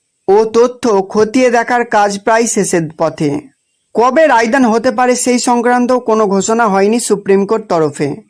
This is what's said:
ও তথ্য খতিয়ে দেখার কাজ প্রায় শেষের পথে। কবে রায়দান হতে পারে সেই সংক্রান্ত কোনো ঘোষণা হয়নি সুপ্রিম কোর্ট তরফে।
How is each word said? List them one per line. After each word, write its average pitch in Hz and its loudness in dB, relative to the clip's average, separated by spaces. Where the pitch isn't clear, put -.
ও 208 4
তথ্য 233 0
খতিয়ে 220 2
দেখার 233 0
কাজ 208 0
প্রায় 226 0
শেষের 180 -2
পথে। 156 -2
কবে 254 2
রায়দান 247 2
হতে 226 0
পারে 247 0
সেই 247 0
সংক্রান্ত 240 0
কোনো 226 0
ঘোষণা 220 0
হয়নি 202 0
সুপ্রিম 196 0
কোর্ট 220 -2
তরফে। 156 -2